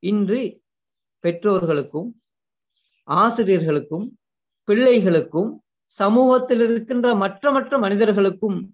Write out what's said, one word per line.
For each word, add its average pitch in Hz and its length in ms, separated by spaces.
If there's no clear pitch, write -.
இன்று 202 380
பெற்றோர்களுக்கும் 170 840
ஆசிரியர்களுக்கும் 180 960
பிள்ளைகளுக்கும் 208 840
சமூகத்தில் 254 680
இருக்கின்ற 233 540
மற்ற 196 380
மற்ற 269 260
மனிதர்களுக்கும் 202 800